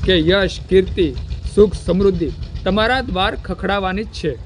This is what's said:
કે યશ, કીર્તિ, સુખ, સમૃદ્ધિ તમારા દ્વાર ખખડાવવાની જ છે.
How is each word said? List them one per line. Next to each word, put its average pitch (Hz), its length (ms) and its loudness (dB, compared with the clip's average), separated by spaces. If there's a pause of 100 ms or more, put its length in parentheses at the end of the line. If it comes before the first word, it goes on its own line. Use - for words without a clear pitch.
કે 190 120 2 (180)
યશ, 190 340 0
કીર્તિ, 185 420 2 (460)
સુખ, 202 220 6
સમૃદ્ધિ 180 560 0 (320)
તમારા 220 400 0
દ્વાર 202 340 -2
ખખડાવવાની 190 720 -4
જ - 80 -12
છે. 151 140 -2 (140)